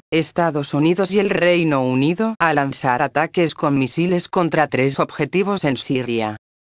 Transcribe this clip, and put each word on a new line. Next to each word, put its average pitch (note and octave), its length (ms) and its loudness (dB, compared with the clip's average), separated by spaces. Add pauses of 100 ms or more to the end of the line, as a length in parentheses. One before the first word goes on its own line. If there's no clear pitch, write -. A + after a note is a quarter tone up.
(120)
Estados D#3 600 -2
Unidos F3 380 2
y G3 80 2
el G3+ 120 0
Reino E3+ 540 2
Unido D#3+ 540 0
a D#3+ 160 2
lanzar C#3 480 0
ataques D#3 520 0
con C#3+ 220 0
misiles E3+ 520 0
contra E3 400 0
tres C3+ 320 0
objetivos F3+ 640 -2
en C3+ 120 0
Siria. A#2 600 -4 (420)